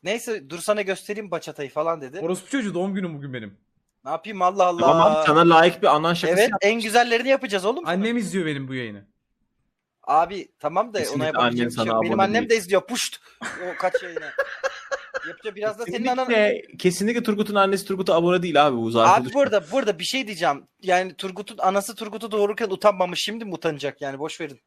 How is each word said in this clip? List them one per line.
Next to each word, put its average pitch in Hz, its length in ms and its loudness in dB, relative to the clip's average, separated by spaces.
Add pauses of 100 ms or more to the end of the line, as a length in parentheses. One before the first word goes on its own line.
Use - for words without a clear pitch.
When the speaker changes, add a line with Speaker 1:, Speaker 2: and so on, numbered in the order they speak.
Speaker 1:
"Neyse 202 460 -6
dur 170 100 -10
sana 208 220 -2
göstereyim 196 500 -6
bachata'yı." 151 380 -8
falan 160 320 -4
dedi. 135 180 -12
Speaker 2:
Orospu 180 300 -6
çocuğu, 220 240 -4
doğum 185 200 -4
günüm 185 200 -6
bugün 143 200 -12
benim. 107 240 -12 (480)
Speaker 1:
Ne 135 60 -8
yapayım, 190 300 -6
Allah 185 240 4
Allah. 175 160 0
Speaker 3:
Tamam 165 340 6
abi, 156 100 2
sana 160 240 6
layık 170 320 6
bir 208 60 4
anan 160 260 4
şakası 170 260 0
Speaker 1:
Evet, 226 120 4
Speaker 3:
yap. 202 100 -4
Speaker 1:
en 220 200 2
güzellerini 233 480 2
yapacağız 226 360 0
oğlum. 269 220 -2
Speaker 2:
Annem 202 300 0
izliyor 185 280 -2
benim 139 220 -4
bu 131 60 -10
yayını. 107 320 -8 (1000)
Speaker 1:
Abi 170 560 0
tamam 196 340 -2
da 202 60 -2
Speaker 3:
Kesinlikle 143 240 -2
Speaker 1:
ona - 20 -2
yapabileceğim 120 340 0
Speaker 3:
annen 120 100 0
Speaker 1:
bir 120 60 -10
şey 117 100 0
Speaker 3:
sana 113 80 -2
Speaker 1:
yok. 113 100 2
Benim - 100 0
Speaker 3:
abone 190 100 2
Speaker 1:
annem 214 180 0
Speaker 3:
değil. 233 80 -6
Speaker 1:
de 226 60 4
izliyor. 185 320 0
Puşt! - 300 -6 (240)
O 175 360 -10
kaç 185 260 -4
yayını. 165 260 -10
Speaker 3:
<laughs> - 1000 -8
Speaker 1:
Yapacak 220 280 -12
biraz 208 240 -4
da 233 60 -6
senin 214 180 -4
Speaker 3:
Kesinlikle, 254 180 0
Speaker 1:
anan. 220 560 0
Speaker 3:
kesinlikle 208 460 0
Turgut'un 208 320 0
annesi 196 300 2
Turgut'a 190 300 0
abone 175 260 4
değil 151 260 4
abi 131 100 0
bu 113 140 -2
zaten. 117 300 6
Speaker 1:
Abi 233 120 -8
bu 277 80 4
arada, 208 300 2
burada 208 280 0
bir 180 40 -10
şey 254 240 -4
diyeceğim. 160 360 -2 (180)
Yani 180 340 0
Turgut'un 190 420 -12
anası 196 380 0
Turgut'u 214 360 -10
doğururken 208 380 0
utanmamış. 185 540 0
Şimdi 226 220 -8
mi 190 80 -10
utanacak 147 480 -6
yani? 135 180 -8
Boş 156 220 -8
verin. 143 260 -12